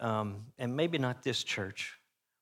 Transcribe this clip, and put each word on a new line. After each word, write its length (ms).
um, 460
and 160
maybe 220
not 260
this 220
church, 540